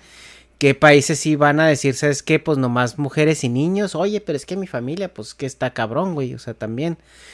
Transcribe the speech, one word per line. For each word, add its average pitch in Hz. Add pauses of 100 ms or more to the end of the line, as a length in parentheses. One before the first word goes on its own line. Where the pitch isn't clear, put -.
(580)
qué 135
países 147
sí 156
van 147
a 160
decir, 139
¿sabes 143
qué? 160
Pues 156
nomás 123
mujeres 151
y 131
niños, 175
oye, 202
pero 165
es 131
que 180
mi 190
familia, 151
pues, -
que 139
está 131
cabrón, 135
güey, 135
o 123
sea, 117
también, 135 (380)